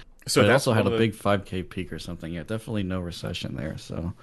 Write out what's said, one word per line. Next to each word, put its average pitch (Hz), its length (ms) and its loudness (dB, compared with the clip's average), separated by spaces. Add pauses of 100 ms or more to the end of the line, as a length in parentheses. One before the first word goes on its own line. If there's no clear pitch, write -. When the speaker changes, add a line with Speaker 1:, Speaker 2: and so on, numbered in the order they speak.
(260)
Speaker 1:
So - 140 2
Speaker 2:
But 104 60 8
it - 80 8
Speaker 1:
that's 139 140 4
Speaker 2:
also 120 60 4
had 107 120 6
Speaker 1:
one 98 80 2
Speaker 2:
a - 20 2
Speaker 1:
of 113 60 4
the 113 60 6
Speaker 2:
big 98 80 -4
five 101 280 2
K 92 200 -6
peak 87 280 -8
or 82 80 -8
something. 85 320 -8
Yeah, 85 120 -6
definitely 110 400 -4
no 92 180 -2
recession 87 560 -6
there, 69 200 -6
so. - 460 -6